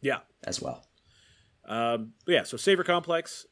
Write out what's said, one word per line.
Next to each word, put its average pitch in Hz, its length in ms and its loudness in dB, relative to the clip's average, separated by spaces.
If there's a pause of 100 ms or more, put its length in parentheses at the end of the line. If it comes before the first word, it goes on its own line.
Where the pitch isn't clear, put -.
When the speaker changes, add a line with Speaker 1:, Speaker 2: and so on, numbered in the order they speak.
Speaker 1:
Yeah. 135 160 0 (260)
Speaker 2:
as - 160 -6
well. - 260 -8 (800)
Speaker 1:
Um, 117 460 -2 (140)
but 175 60 2
yeah, 123 100 6
so - 160 -10
savior 185 260 4
complex. 170 680 -2